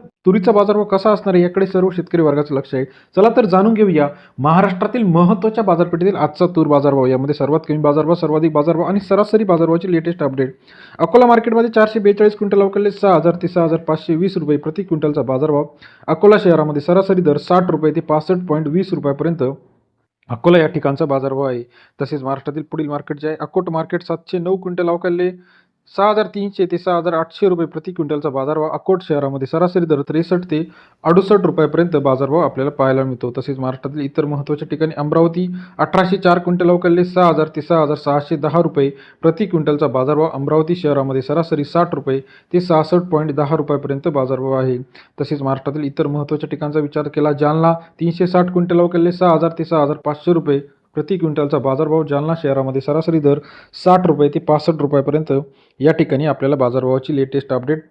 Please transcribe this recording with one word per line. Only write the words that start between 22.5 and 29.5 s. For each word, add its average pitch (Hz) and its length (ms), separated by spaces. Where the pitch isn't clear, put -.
पुढील 156 160
मार्केट 143 340
जे 151 60
आहे, 156 120
अकोट 180 300
मार्केट 165 340
सातशे 165 340
नऊ 180 200
क्विंटल 180 320
अवकाळले 175 420
सहा 202 140
हजार 214 160
तीनशे 196 460
ते 175 60
सहा 175 200
हजार 170 160
आठशे 165 360
रुपये 170 180
प्रति 160 240
क्विंटलचा 151 380
बाजारभाव. 151 400
अकोट 180 340
शहरामध्ये 139 440
सरासरी 175 380